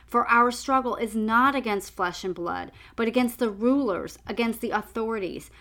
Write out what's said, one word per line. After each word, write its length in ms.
For 200
our 240
struggle 460
is 180
not 400
against 400
flesh 300
and 100
blood, 380
but 100
against 320
the 120
rulers, 760
against 340
the 120
authorities, 880